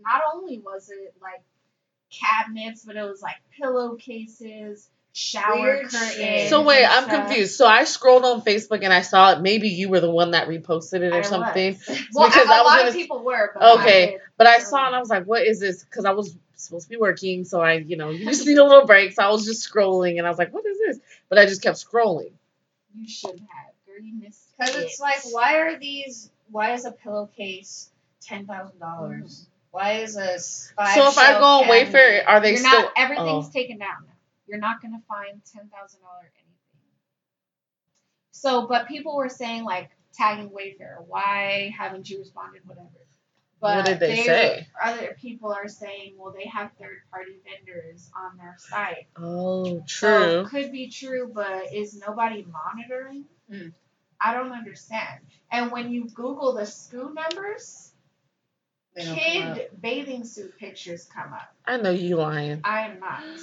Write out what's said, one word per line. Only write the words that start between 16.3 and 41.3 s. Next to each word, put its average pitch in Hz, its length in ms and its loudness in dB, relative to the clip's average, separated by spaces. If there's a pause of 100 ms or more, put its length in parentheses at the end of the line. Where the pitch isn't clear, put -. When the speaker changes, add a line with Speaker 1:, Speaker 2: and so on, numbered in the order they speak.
Speaker 3:
supposed 170 260 -16
to - 40 -20
be 233 60 -14
working, 185 480 -2
so 180 160 -4
I, 165 140 4
you 160 220 -6
know, 156 140 -8
you 170 160 -8
just 269 200 -4
need 285 120 4
a 285 60 12
little 277 220 10
break. 196 260 6
So 214 100 -2
I 202 80 2
was 214 140 0
just 226 260 -8
scrolling, 185 480 0
and 170 80 -4
I 175 40 -2
was 170 80 -6
like, 175 140 -2
"What 440 140 -8
is 403 120 -8
this?" 403 200 -2 (300)
But 196 100 2
I 202 80 10
just 196 160 -4
kept 180 160 -2
scrolling. 202 540 -2 (640)
Speaker 1:
You 220 140 -18
shouldn't - 320 -16
have. - 320 -20 (140)
Girl, 196 160 -20
you 220 180 -20
missed - 380 -20
Speaker 2:
'Cause - 160 -2
Speaker 1:
it. 285 100 -6
Speaker 2:
it's 240 160 -14
like, 277 200 -4 (100)
why 247 280 0
are 320 200 -4
these, 277 520 -16 (200)
why 214 220 -4
is 247 120 -8
a 226 80 -14
pillowcase 208 960 -14 (300)
ten 202 260 -16
thousand 190 340 -16
dollars? 160 420 -14 (200)
Speaker 1:
Mm-hmm. - 100 -20 (180)
Speaker 2:
Why 196 300 -4
is 214 160 -12
a 190 180 -6
s-, - 380 -14 (220)
Speaker 3:
So 277 140 8
if 277 100 0
I 269 160 8
Speaker 2:
five-shelf - 60 2
Speaker 3:
go 285 60 6
on 285 180 6
Speaker 2:
cabinet 233 280 4
Speaker 3:
Wayfair, 254 340 6
are 208 140 6
they 214 100 2
Speaker 1:
You're 240 80 2
Speaker 3:
still 254 240 4
Speaker 1:
not, - 140 -4
everything's 165 500 -2
Speaker 3:
oh. - 60 -20
Speaker 1:
taken 247 260 -8
down 170 280 -14
now. - 60 -20 (340)
You're 208 120 -12
not 220 240 -6
gonna 226 260 -18
find 202 320 -14 (120)
ten 208 160 -20
thousand 196 320 -20
dollar 180 220 -20
anything. 156 220 -20 (1900)
So, 247 340 -4
but 240 220 -4
people 294 280 -12
were 269 120 -6
saying, 233 360 -12
like, 180 260 -10 (240)
tagging 104 360 -4
Wayfair, - 560 -18
"Why 202 720 -4